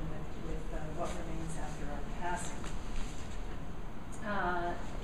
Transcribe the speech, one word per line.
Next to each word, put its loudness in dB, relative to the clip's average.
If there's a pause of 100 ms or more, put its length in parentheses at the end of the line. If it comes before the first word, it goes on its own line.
(120)
with, 0
with, 0
uh, 0 (140)
what 2
remains -2
after 0
our 0 (200)
passing. 0 (1600)
Uh, 2 (300)